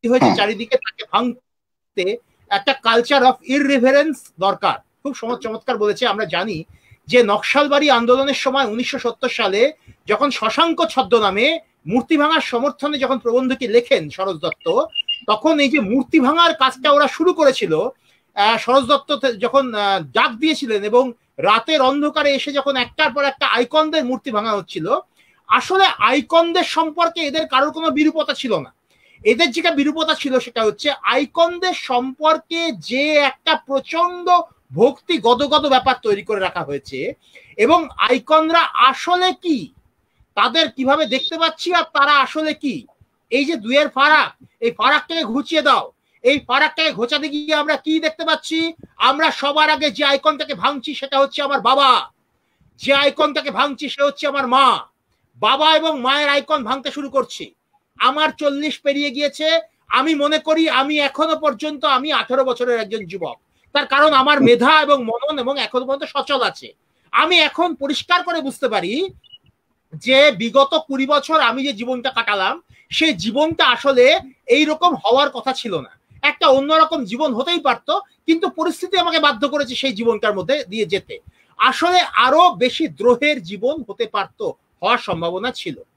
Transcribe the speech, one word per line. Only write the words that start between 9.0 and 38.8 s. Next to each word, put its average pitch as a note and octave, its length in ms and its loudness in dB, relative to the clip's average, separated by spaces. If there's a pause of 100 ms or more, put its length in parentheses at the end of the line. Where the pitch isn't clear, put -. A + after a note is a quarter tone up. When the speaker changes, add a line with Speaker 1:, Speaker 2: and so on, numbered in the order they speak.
Speaker 1:
সালে A3+ 420 0 (360)
যখন A3+ 220 0
শশাঙ্ক C#4+ 560 0
ছদ্মনামে A3+ 760 0 (280)
মূর্তি B3 300 -2
ভাঙার D4+ 240 2
সমর্থনে C#4+ 560 -4
যখন C4 200 -2
প্রবন্ধটি B3+ 500 -2
লেখেন A3+ 420 0
শরৎ F#3+ 260 -6
দত্ত, E3+ 480 -2 (440)
তখন D4+ 320 2
এই C#4 100 2
যে D4 100 0
মূর্তি B3 400 0
ভাঙার D#4+ 340 4
কাজটা C4 380 0
ওরা C#4+ 160 4
শুরু E4+ 260 0
করেছিল, A3+ 460 2 (560)
আহ, G#3+ 220 2
শরৎ C4 260 2
দত্ত C#4 280 0
তে-, B3+ 220 -2
যখন, A#3+ 420 0
আহ, G3+ 240 0
ডাক G#3+ 320 0
দিয়েছিলেন A3+ 520 -2
এবং A#3+ 280 2 (260)
রাতের A3+ 440 2
অন্ধকারে C#4+ 540 2
এসে C#4 160 -6
যখন C#4 260 -2
একটার B3+ 340 -2
পর C#4 120 -2
একটা C#4 240 -2
আইকনদের D4+ 580 0
মূর্তি B3+ 260 -6
ভাঙা G#3 200 -4
হচ্ছিল, F#3+ 420 -4 (540)
আসলে F#4 380 2
আইকনদের E4 800 2
সম্পর্কে E4 580 -2
এদের D4+ 260 -4
কারোর C#4 240 0
কোনো D#4+ 180 -4
বিরূপতা D4+ 440 0
ছিল G#3+ 260 -4
না। - 140 -14 (500)
এদের A#3+ 280 2
যেটা E4 200 0
বিরূপতা D4+ 420 0
ছিল C4 260 -2
সেটা A#3 240 -4
হচ্ছে - 280 -2 (120)
আইকনদের E4+ 720 0
সম্পর্কে D#4 960 -2
যে B3+ 420 -4
একটা D4 420 0
প্রচন্ড E4+ 720 -4 (440)
ভক্তি C4 440 0
গদগদ B3 520 2
ব্যাপার C4 340 2
তৈরি G#3 180 -2
করে G#3 180 -6
রাখা F3 240 -4
হয়েছে C#3+ 500 -8 (440)
এবং D4+ 300 4 (100)
আইকনরা D#4 640 2 (140)
আসলে F4+ 680 2